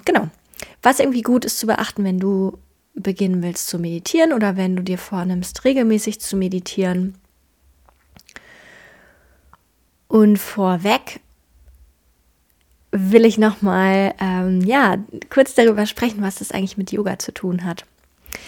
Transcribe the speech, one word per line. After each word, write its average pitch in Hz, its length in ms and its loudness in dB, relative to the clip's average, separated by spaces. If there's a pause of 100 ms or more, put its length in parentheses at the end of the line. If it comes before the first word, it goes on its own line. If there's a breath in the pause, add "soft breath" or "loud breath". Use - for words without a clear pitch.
genau, 320 240 0 (540 loud breath)
was 269 180 4
irgendwie 254 220 0
gut 247 220 2
ist 247 140 -6
zu 220 80 -6
beachten, - 380 -2
wenn 185 140 0
du 190 400 -2 (360)
beginnen 185 480 -2
willst 175 260 -6
zu 180 100 -6
meditieren 175 540 0
oder 208 240 0
wenn 185 200 0
du 185 60 -2
dir 180 160 -4
vornimmst, 180 640 -6
regelmäßig 226 560 0
zu - 160 -6
meditieren. 185 760 -2 (3000 loud breath)
Und 214 300 6
vorweg 196 840 -2 (1700)
will 202 340 4
ich 214 140 4
noch 214 240 2
mal, 190 580 2
ähm, 185 420 0
ja, 214 340 2 (340)
kurz 262 240 2
darüber 214 320 4
sprechen, 214 360 -4
was 196 140 -4
das - 160 -12
eigentlich 196 240 -4
mit 190 160 -6
Yoga 196 260 -4
zu - 140 -10
tun 180 320 -4
hat. 170 200 -8 (640 loud breath)